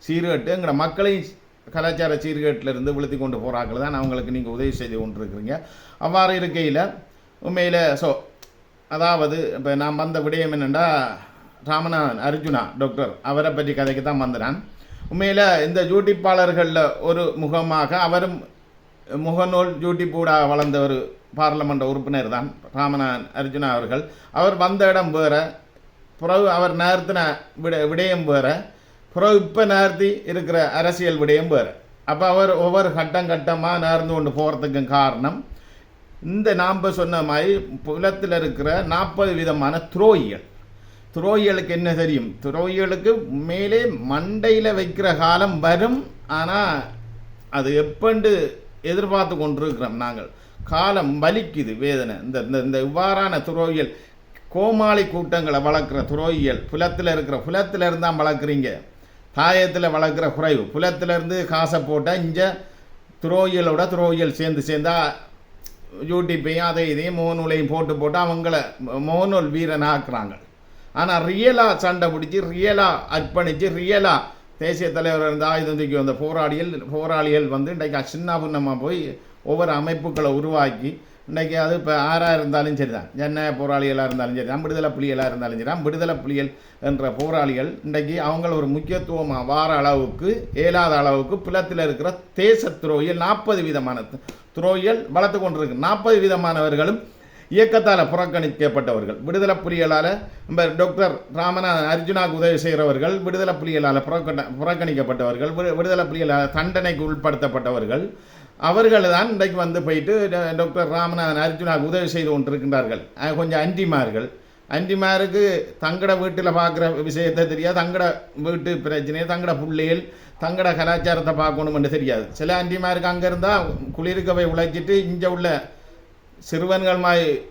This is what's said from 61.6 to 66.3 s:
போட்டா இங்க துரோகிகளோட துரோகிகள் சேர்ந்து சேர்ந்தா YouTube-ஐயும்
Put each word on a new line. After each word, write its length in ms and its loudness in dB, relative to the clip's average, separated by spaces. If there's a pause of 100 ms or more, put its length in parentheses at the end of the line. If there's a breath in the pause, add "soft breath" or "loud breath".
போட்டா 340 -2
இங்க 260 -2 (800 loud breath)
துரோகிகளோட 680 2
துரோகிகள் 520 2
சேர்ந்து 260 -2
சேர்ந்தா 300 0 (1080)
YouTube-ஐயும் 640 0